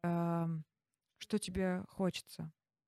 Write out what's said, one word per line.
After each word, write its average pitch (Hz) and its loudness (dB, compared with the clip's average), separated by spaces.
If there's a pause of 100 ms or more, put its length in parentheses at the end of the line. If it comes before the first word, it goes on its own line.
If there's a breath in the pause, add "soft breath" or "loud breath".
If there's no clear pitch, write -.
ам, 170 2 (540)
что - 0
тебе 185 0
хочется, 170 -2 (360)